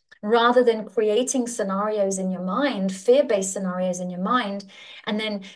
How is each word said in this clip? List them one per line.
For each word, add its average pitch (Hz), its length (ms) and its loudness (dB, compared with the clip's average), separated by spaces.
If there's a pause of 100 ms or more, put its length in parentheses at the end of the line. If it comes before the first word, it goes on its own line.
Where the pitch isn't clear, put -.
(200)
rather 233 420 4
than 220 220 2
creating 233 600 0
scenarios 196 720 -2
in 190 120 -2
your 180 120 -6
mind, 196 500 -2
fear-based 233 600 2
scenarios 185 460 -2
in 180 100 -6
your 180 100 -8
mind, 202 460 -2 (400)
and 214 120 -2
then 214 240 -6 (140)